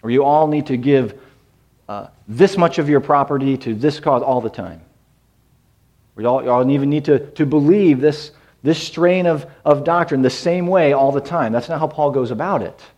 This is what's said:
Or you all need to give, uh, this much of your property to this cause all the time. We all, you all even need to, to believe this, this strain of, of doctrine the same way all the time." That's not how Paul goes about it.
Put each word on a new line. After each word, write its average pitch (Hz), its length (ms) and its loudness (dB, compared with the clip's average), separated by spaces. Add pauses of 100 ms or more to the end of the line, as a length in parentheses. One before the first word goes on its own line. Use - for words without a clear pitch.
Or 117 80 -4
you 135 100 2
all 147 240 2
need 151 200 -2
to 135 100 -4
give, 127 420 0 (680)
uh, 104 180 -12 (220)
this 180 280 2
much 170 220 2
of 147 100 -2
your 143 120 4
property 139 560 0
to 120 180 -6
this 139 240 -2
cause 131 240 0
all 127 180 0
the 113 100 -6
time. 85 300 -14 (1300)
We 139 100 -10
all, 135 160 2
you 123 100 -4
all 127 200 2
even 139 180 0
need 143 180 -2
to, 143 120 4 (120)
to - 140 -2
believe 151 560 4
this, 147 300 -2 (320)
this 160 180 0
strain 180 460 0
of, 151 200 -2 (180)
of 147 180 2
doctrine 165 400 0
the 127 80 4
same 175 380 -4
way 170 240 4
all 135 180 2
the 139 100 -2
time." 139 320 -4
That's - 160 -4
not 160 120 -6
how 156 80 -2
Paul 147 240 -2
goes 127 180 -2
about 143 320 -4
it. - 180 -12 (180)